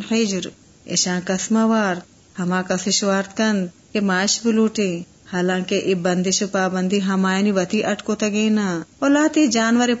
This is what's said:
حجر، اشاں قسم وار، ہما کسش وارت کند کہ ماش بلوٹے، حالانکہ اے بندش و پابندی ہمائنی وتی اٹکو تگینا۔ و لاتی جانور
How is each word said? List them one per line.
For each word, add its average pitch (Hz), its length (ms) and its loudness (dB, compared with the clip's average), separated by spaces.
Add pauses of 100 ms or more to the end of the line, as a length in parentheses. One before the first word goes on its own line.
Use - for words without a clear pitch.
(100)
حجر، 214 380 0 (380)
اشاں 180 380 -2
قسم 190 320 -2
وار، 220 380 2 (440)
ہما 180 240 0
کسش 190 420 -2
وارت 196 320 -2
کند 214 300 0 (260)
کہ 214 80 -2
ماش 196 420 0
بلوٹے، 220 600 0 (300)
حالانکہ 185 420 0
اے 190 200 0
بندش 185 480 0
و 202 40 -2
پابندی 185 560 0
ہمائنی 190 480 2
وتی 190 340 0
اٹکو 208 300 -4
تگینا۔ 214 680 0 (180)
و 277 60 0
لاتی 302 400 4
جانور 226 420 2 (120)